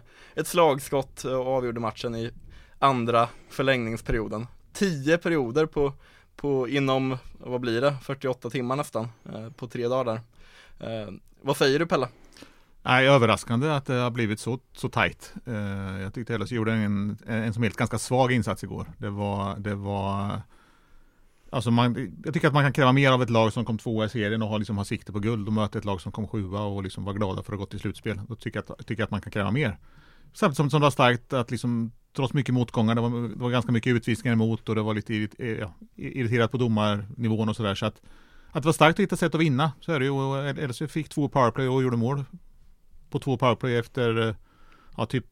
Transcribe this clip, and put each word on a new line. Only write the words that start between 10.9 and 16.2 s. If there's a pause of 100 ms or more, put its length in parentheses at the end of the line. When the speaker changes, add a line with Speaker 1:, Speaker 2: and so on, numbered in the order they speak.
Speaker 1:
Eh, (280)
vad
säger
du,
Pelle? (760)
Speaker 2:
Nej,
överraskande
att
det
har
blivit
så, (140)
så
tajt. (120)
Eh,
jag
tyckte